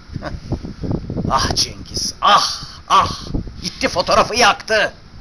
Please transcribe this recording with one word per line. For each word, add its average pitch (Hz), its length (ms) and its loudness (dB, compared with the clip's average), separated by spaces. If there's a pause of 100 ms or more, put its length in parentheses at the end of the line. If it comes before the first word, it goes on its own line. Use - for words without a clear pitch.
(220)
<laughs> - 1080 -4
Ah - 240 2
Cengiz, - 680 -4
ah, 208 420 4 (260)
ah! 180 320 4 (420)
Gitti - 260 -2
fotoğrafı 185 480 2
yaktı. 208 560 2 (280)